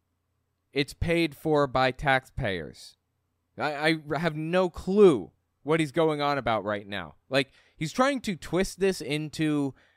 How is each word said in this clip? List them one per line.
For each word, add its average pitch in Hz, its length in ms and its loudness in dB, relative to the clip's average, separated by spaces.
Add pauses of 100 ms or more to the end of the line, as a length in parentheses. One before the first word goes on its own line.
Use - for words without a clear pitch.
(720)
It's 143 220 -2
paid 170 420 -2
for 147 300 0
by 131 240 0
taxpayers. 107 1080 -4 (600)
I, 151 420 0 (120)
I 143 60 -2
have 160 180 -2
no 175 340 0
clue 180 640 4 (320)
what 160 160 0
he's 147 120 -2
going 156 280 2
on 143 180 0
about 110 260 0
right 104 220 -4
now. 92 300 -10 (120)
Like, 135 220 0 (260)
he's 156 160 -8
trying 262 300 0
to 196 140 -6
twist - 440 -2
this 190 200 -2
into 151 720 -2 (220)